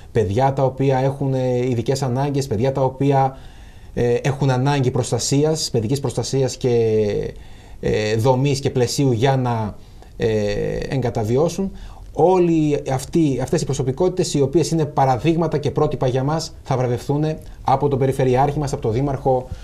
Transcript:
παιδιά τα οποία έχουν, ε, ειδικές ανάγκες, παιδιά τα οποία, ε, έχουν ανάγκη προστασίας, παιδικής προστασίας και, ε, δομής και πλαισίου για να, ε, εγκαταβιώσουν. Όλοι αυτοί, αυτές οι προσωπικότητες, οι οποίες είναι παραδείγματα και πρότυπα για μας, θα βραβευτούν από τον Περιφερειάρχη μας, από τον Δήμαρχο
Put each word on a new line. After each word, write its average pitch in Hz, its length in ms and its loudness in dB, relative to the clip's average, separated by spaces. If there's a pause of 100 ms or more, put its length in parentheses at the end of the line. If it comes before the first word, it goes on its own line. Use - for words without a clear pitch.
(120)
παιδιά 107 400 2
τα 139 120 0
οποία 131 340 2
έχουν, 135 360 0
ε, 127 220 0
ειδικές 127 460 0
ανάγκες, 135 440 0
παιδιά 120 260 0
τα 135 120 0
οποία, 139 520 2 (580)
ε, 120 200 2
έχουν 139 360 0
ανάγκη 131 400 2
προστασίας, 139 840 0
παιδικής 117 280 0
προστασίας 127 560 -2
και, 107 800 2 (460)
ε, 110 360 0
δομής 131 440 2
και 131 100 0
πλαισίου 131 420 2
για 131 240 2
να, 113 400 -2 (400)
ε, - 120 0 (600)
εγκαταβιώσουν. 127 840 0 (420)
Όλοι 165 800 2
αυτοί, 135 520 0
αυτές 151 180 -2
οι - 40 -4
προσωπικότητες, 156 680 -2
οι 147 60 2
οποίες 139 300 2
είναι 160 140 0
παραδείγματα 151 760 0
και - 120 -2
πρότυπα 147 360 0
για 131 180 0
μας, 160 380 -2
θα 135 140 -2
βραβευτούν 127 480 0 (400)
από 127 240 2
τον 127 100 0
Περιφερειάρχη 139 600 2
μας, 143 140 -2
από - 100 -4
τον 120 100 0
Δήμαρχο 131 560 0 (160)